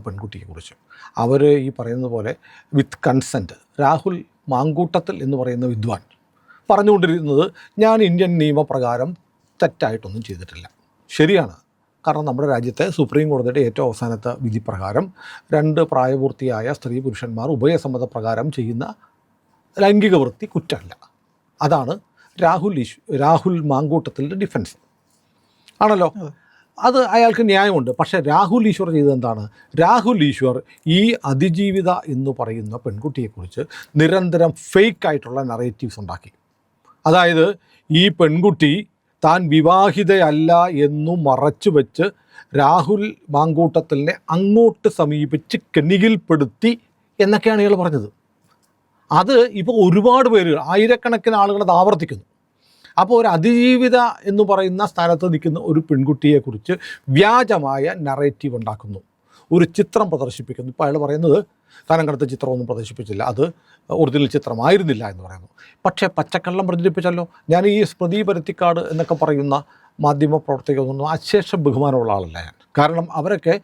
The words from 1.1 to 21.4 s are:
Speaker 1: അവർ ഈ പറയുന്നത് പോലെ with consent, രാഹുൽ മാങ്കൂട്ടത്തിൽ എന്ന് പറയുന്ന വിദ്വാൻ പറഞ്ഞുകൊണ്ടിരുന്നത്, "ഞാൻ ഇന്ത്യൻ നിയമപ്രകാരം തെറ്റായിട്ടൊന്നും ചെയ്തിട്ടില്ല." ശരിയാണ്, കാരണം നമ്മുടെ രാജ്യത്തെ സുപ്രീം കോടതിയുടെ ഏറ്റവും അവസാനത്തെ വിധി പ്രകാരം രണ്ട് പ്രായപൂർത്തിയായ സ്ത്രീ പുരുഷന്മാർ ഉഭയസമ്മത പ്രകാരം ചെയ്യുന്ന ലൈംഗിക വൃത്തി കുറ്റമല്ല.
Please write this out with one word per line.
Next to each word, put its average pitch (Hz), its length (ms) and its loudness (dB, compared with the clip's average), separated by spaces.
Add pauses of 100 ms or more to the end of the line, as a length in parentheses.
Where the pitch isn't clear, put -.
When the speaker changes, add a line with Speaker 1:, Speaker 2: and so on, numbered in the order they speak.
Speaker 1:
അവർ 131 180 2 (240)
ഈ 135 40 -4 (100)
പറയുന്നത് 120 360 -8
പോലെ 110 160 -6 (460)
with 135 160 -2 (120)
consent, 131 440 -2 (320)
രാഹുൽ 160 340 0 (380)
മാങ്കൂട്ടത്തിൽ 156 600 -4 (100)
എന്ന് 139 160 -2
പറയുന്ന 123 320 -4
വിദ്വാൻ 107 280 -6 (680)
പറഞ്ഞുകൊണ്ടിരുന്നത്, 175 760 2 (400)
"ഞാൻ 220 140 4 (100)
ഇന്ത്യൻ 175 240 0 (100)
നിയമപ്രകാരം 135 680 -2 (520)
തെറ്റായിട്ടൊന്നും 110 640 -6
ചെയ്തിട്ടില്ല." 87 380 -16 (520)
ശരിയാണ്, 156 380 2 (520)
കാരണം 151 220 -2
നമ്മുടെ 135 240 -4
രാജ്യത്തെ 127 320 -4 (120)
സുപ്രീം 151 340 0
കോടതിയുടെ 127 360 -2
ഏറ്റവും 131 220 -2
അവസാനത്തെ 117 420 -6 (140)
വിധി 110 220 -4
പ്രകാരം 101 380 -4 (500)
രണ്ട് 156 260 0 (100)
പ്രായപൂർത്തിയായ 131 880 -2
സ്ത്രീ 120 160 -8 (100)
പുരുഷന്മാർ 117 520 -8
ഉഭയസമ്മത 131 560 -2
പ്രകാരം 113 340 -4 (100)
ചെയ്യുന്ന 117 280 -6 (1000)
ലൈംഗിക 202 400 4
വൃത്തി 120 220 -6 (100)
കുറ്റമല്ല. 123 400 -8 (720)